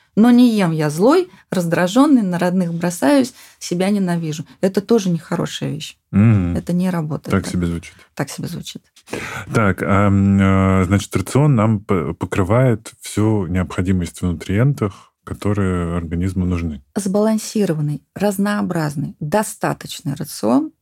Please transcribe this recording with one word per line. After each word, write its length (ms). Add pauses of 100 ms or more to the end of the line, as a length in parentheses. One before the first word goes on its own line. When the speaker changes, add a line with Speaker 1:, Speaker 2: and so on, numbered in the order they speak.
(140)
Speaker 1:
но 160
не 240
ем 180
я 180
злой, 400 (200)
раздраженный, 720
на 160
родных 360
бросаюсь, 580 (280)
себя 280
ненавижу. 560 (160)
Это 220
тоже 260
нехорошая 640
вещь. 260 (140)
Speaker 2:
Мгм. 460
Speaker 1:
Это 180
не 160
работает, 400
Speaker 2:
Так 140
Speaker 1:
да. 60
Speaker 2:
себе 160
звучит. 280 (200)
Speaker 1:
Так 140
себе 200
звучит. 340 (720)
Speaker 2:
Так, 280
а, 260
м, 320
э, 440
значит, 320
рацион 400
нам 240
п-, 340
покрывает 840
всю 460
необходимость 720
в 60
нутриентах, 840 (120)
которые 720
организму 480
нужны. 380 (140)
Speaker 1:
Сбалансированный, 1040 (120)
разнообразный, 1040
достаточный 960
рацион, 560 (120)